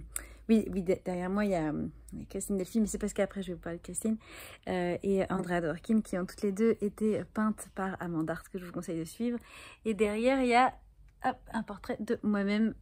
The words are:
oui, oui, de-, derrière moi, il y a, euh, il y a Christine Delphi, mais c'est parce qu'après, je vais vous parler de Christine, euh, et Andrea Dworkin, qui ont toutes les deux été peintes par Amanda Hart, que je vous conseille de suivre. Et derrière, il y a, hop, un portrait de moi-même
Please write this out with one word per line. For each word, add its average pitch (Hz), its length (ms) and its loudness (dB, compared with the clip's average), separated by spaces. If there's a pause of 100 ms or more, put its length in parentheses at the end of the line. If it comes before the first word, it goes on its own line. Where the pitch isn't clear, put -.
(480)
oui, 220 240 6
oui, 185 100 0
de-, 180 220 2
derrière 180 260 -2
moi, 208 140 2
il 202 60 2
y 185 60 2
a, 156 160 2
euh, 156 140 -4 (260)
il 156 80 -10
y - 20 -10
a 151 40 -12
Christine 196 300 -4
Delphi, 185 240 0
mais 208 60 4
c'est 214 120 -4
parce 208 140 -4
qu'après, 196 300 0
je 180 60 -8
vais 180 60 -4
vous 165 60 -10
parler 170 180 -8
de - 40 -18
Christine, 220 360 -2 (500)
euh, 175 340 0
et 196 300 4
Andrea 180 280 0
Dworkin, 175 400 2
qui - 160 -2
ont 180 100 -2
toutes - 160 -12
les 202 100 2
deux 220 280 4
été 208 420 0 (120)
peintes 214 400 -2
par 190 260 -4
Amanda 160 340 -2
Hart, - 140 -12
que 190 100 -8
je 180 60 -10
vous 175 80 -12
conseille 175 260 -6
de 160 60 -4
suivre. 233 340 -4 (460)
Et 220 100 0
derrière, 220 480 4
il 247 60 4
y 233 60 6
a, 254 200 6 (500)
hop, - 120 0 (160)
un 226 100 -2
portrait - 380 -6
de 220 220 -2
moi-même 208 600 2